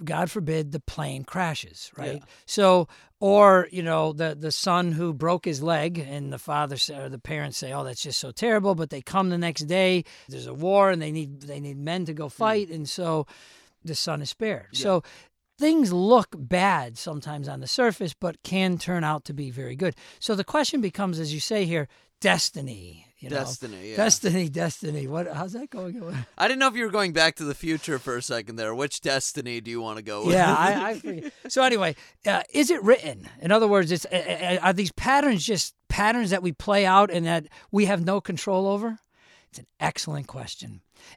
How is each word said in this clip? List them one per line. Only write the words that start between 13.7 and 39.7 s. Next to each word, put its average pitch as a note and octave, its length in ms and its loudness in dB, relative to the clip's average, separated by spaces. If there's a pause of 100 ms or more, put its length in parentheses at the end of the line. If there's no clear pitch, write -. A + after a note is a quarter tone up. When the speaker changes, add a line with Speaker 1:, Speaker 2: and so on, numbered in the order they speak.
Speaker 1:
the D#3+ 120 -8
son D3+ 260 -4
is C#3+ 80 -6
spared. G#3+ 440 -4
Speaker 2:
Yeah. F#3+ 100 -4
Speaker 1:
So F#3+ 200 2 (560)
things D4 360 4
look G3+ 420 6
bad E3+ 600 0
sometimes D3 500 -8
on C3+ 120 -10
the C3 60 -12
surface, G#3 460 2
but - 300 -6
can F#3 340 2
turn F3 260 -2
out D3+ 220 -2
to - 80 -12
be C#3 180 -8
very B2+ 260 -8
good. E3 180 0 (240)
So - 160 -2
the F#3+ 100 -2
question C#4+ 380 0
becomes, F#3 360 -2
as D3+ 140 -4
you D3+ 80 -4
say G#3 240 0
here, D#3+ 240 -2 (320)
destiny. B2 840 -2 (140)
You B2+ 120 -14
know? C#3+ 60 -4
Speaker 2:
Destiny, A#2+ 540 -8
yeah. G#2+ 60 -12
Speaker 1:
Destiny, F#3+ 540 2
destiny. D3+ 560 -6
What? E3 200 -6
How's E3+ 280 -8
that C4 160 -12
going? F#3+ 320 -10
<laughs> D3+ 360 -10
Speaker 2:
I G3+ 100 4
didn't C4 120 0
know C4+ 80 6
if A3 80 -4
you A#3+ 80 -2
were G#3+ 60 -2
going G3 240 0
back D#3+ 220 4
to D#3+ 80 -8
the C#3+ 100 -4
future D#3+ 440 -4
for B2 180 -6
a A#2+ 60 -6
second A2+ 340 -6
there. A2 180 -4
Which C#3 260 -4
destiny B2+ 640 -4
do A2+ 80 -12
you A#2 100 -6
wanna A2 220 -6
go G#2 240 -4
with? E3+ 80 4
Speaker 1:
Yeah, F3 200 6
I, F#3+ 360 2
I A3 80 -4
forget. F3+ 400 -10
Speaker 2:
<laughs> D4 100 -14
Speaker 1:
So C4 140 2
anyway, G#3 340 2 (300)
uh, G3 160 2 (100)
is C#4+ 180 4
it D4 120 0
written? D#3 440 4 (140)
In E3+ 120 2
other A3 160 6
words, F#3+ 220 4
it's, F3 160 -2
uh, F3+ 540 -2
uh, F3 60 2
are F#3+ 80 6
these F#3+ 180 -2
patterns C4 540 2
just - 280 -2 (140)
patterns A3 420 2
that F#3 120 0
we F3+ 100 0
play G3+ 320 2
out F#3+ 260 6
and E3+ 140 0
that E3 220 0 (240)
we G3+ 160 4
have F3+ 180 2
no F#3+ 160 0
control F#3+ 480 -2
over? A3 300 -2 (500)
It's - 120 -20
an - 60 -20 (140)